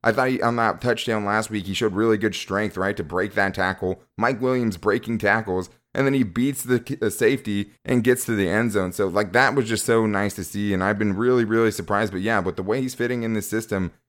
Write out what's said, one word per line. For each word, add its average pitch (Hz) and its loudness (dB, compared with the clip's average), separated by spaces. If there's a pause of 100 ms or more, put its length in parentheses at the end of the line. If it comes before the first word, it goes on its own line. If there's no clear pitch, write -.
I 117 2
thought 127 2
he, 127 -2
on 120 0
that 113 0
touchdown 113 -2
last 107 0
week, 98 -4
he 95 -4
showed 107 0
really 110 4
good 101 0
strength, 98 -4
right, 95 -2
to - -6
break 92 -2
that 98 2
tackle. 92 -2 (160)
Mike 117 0
Williams 127 0
breaking 107 0
tackles, 101 0 (240)
and 135 2
then 139 2
he 131 2
beats 120 -2
the, 123 2 (200)
the 107 0
safety 107 0 (160)
and 120 2
gets 127 2
to 117 -2
the 98 2
end 110 0
zone. 92 0
So, 101 0
like, 95 0
that 127 4
was 120 0
just 110 -2
so 113 4
nice 101 0
to 95 -8
see, 101 -2
and 92 0
I've 101 2
been 101 0
really, 120 2
really 113 2
surprised. - -2
But, 92 -4
yeah, 107 0
with 90 -2
the 92 -6
way 110 0
he's 127 -6
fitting 120 -2
in 113 -2
the 104 -2
system 101 -2 (160)